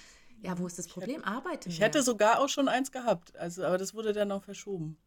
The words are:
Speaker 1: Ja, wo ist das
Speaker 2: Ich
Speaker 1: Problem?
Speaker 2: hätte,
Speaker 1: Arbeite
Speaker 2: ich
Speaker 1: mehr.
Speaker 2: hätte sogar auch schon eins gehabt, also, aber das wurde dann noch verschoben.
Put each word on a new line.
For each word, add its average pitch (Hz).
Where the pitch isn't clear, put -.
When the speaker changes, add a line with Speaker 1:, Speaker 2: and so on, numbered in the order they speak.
Speaker 1:
Ja, 180
wo 180
ist 175
das 175
Speaker 2:
Ich -
Speaker 1:
Problem? 220
Speaker 2:
hätte, -
Speaker 1:
Arbeite 262
Speaker 2:
ich 165
Speaker 1:
mehr. -
Speaker 2:
hätte 240
sogar 233
auch 277
schon 277
eins 262
gehabt, 240
also, 175
aber 180
das 190
wurde 214
dann 208
noch 196
verschoben. 190